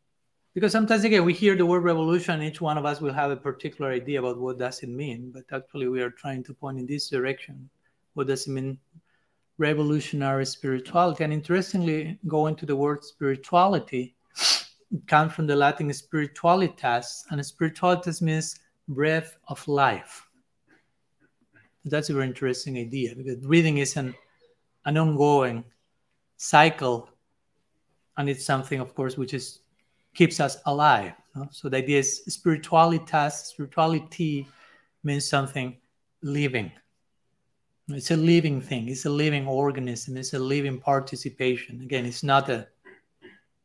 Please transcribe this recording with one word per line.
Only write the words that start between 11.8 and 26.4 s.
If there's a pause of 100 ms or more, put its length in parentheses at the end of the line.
going
to
the
word
spirituality, (760)
it
comes
from
the
Latin
spiritualitas,
and
spiritualitas
means (280)
breath (120)
of
life. (1600)
That's
a
very
interesting
idea,
because
breathing
is
an, (720)
an
ongoing (760)
cycle, (1080)